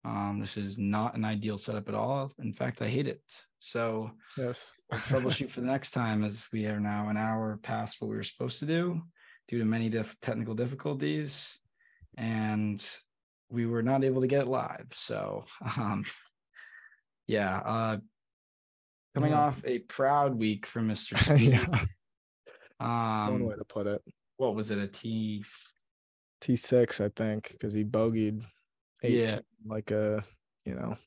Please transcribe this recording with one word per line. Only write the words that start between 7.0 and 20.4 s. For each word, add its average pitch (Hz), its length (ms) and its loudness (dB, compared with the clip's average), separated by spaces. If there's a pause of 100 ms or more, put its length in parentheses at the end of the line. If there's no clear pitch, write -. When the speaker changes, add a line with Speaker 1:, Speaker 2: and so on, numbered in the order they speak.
Speaker 1:
an 104 80 0
hour 110 460 -2
past - 380 -6
what 110 100 -4
we 107 60 -4
were 110 60 -4
supposed - 380 -6
to 147 60 -4
do 170 360 0 (460)
due 117 100 -2
to 113 60 2
many 113 240 2
diff-, 110 320 -2
technical 113 340 -2
difficulties, 143 1040 -4 (600)
and 107 680 0 (600)
we 120 180 -2
were 117 160 0
not 135 220 4
able 131 160 2
to 127 60 4
get 139 160 4
it 123 60 0
live. - 440 -4
So, 101 520 -4 (320)
um, 104 280 -2 (1200)
yeah, 101 320 0
uh, 113 380 -2 (1160)
coming 151 180 2
Speaker 2:
Yeah. 151 80 6
Speaker 1:
off 143 260 2
a 123 140 0
proud 139 540 2
week 107 300 0